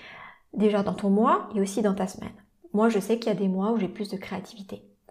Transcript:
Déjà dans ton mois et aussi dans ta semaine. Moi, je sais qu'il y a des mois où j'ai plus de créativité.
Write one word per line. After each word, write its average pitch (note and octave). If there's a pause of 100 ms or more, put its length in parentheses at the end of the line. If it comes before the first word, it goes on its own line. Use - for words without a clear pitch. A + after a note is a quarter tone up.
(540)
Déjà G#3
dans G3+
ton G3+
mois C4
et G#3
aussi G3
dans G3
ta F#3+
semaine. - (400)
Moi, G#3+
je G#3
sais A3+
qu'il A#3
y F#3+
a -
des G3
mois F#3+
où A#3
j'ai F#3+
plus G3+
de F#3
créativité. G3 (280)